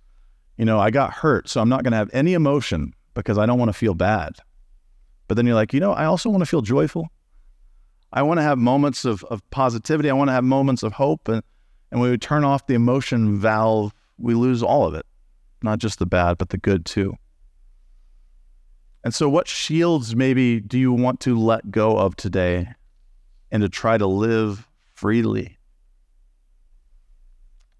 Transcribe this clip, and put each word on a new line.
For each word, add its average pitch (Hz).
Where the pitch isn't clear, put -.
you 113
know, 110
"I 104
got 131
hurt, -
so -
I'm 110
not 131
gonna 117
have 107
any 151
emotion 139
because 104
I 107
don't 123
wanna 117
feel 104
bad." 90
But -
then 120
you're 117
like, 110
"You 135
know, 190
I 151
also 175
wanna 190
feel 156
joyful. 143
I 131
wanna 156
have 147
moments 135
of, 107
of 107
positivity. 135
I 139
wanna 139
have 127
moments 135
of 110
hope." 147
And, 113
and 120
when 123
we 120
turn 147
off 139
the 131
emotion 117
valve, 110
we 117
lose 120
all 120
of 80
it, 78
not 107
just 110
the 92
bad, 87
but 90
the -
good 92
too. 98
And 117
so 156
what 151
shields 156
maybe 127
do 107
you 127
want 123
to 123
let 113
go 107
of 95
today 90
and 107
to 98
try 113
to 104
live 107
freely? 107